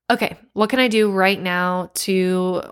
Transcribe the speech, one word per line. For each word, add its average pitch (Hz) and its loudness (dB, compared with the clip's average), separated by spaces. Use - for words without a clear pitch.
"Okay, 240 -2
what 208 0
can 254 0
I 247 2
do 214 4
right 190 2
now 180 -2
to 185 0